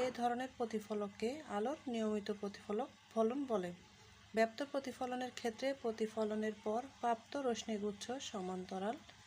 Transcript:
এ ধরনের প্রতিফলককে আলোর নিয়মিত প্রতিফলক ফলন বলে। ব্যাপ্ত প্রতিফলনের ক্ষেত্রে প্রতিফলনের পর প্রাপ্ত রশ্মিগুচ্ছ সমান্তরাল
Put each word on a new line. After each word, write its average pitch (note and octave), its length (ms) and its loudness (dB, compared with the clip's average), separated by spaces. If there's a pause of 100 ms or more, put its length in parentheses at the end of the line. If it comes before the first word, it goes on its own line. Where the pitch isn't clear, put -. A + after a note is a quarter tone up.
এ - 20 4 (120)
ধরনের A#3+ 380 2
প্রতিফলককে A3 720 0 (260)
আলোর B3 220 2 (140)
নিয়মিত G#3+ 360 2 (120)
প্রতিফলক G#3 480 -2 (240)
ফলন A3+ 260 4 (140)
বলে। F3+ 180 2 (640)
ব্যাপ্ত A3+ 240 4 (140)
প্রতিফলনের B3+ 680 -2
ক্ষেত্রে A#3+ 300 0 (140)
প্রতিফলনের A3 720 0 (100)
পর A3 160 2 (200)
প্রাপ্ত A#3 320 2 (160)
রশ্মিগুচ্ছ G#3 560 0 (260)
সমান্তরাল F#3 680 -2 (300)